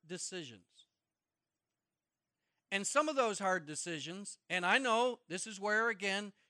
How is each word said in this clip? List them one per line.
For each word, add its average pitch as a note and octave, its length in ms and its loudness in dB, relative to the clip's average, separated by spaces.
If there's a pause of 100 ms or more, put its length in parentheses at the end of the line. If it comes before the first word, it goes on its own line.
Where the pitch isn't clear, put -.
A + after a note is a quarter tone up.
decisions. D#3 560 -10 (2000)
And G3 140 0
some D4+ 240 4
of D4 60 0
those A3+ 240 2
hard F#3 260 2
decisions, D#3+ 720 -8 (100)
and F3 160 0
I G3 140 6
know B3 500 2
this F#3 200 -6
is G3+ 120 -12
where, G#3+ 300 2
again, G3+ 440 -2 (160)